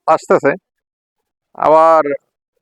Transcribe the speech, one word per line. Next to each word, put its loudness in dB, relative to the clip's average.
আসতেছে। -2
আবার 2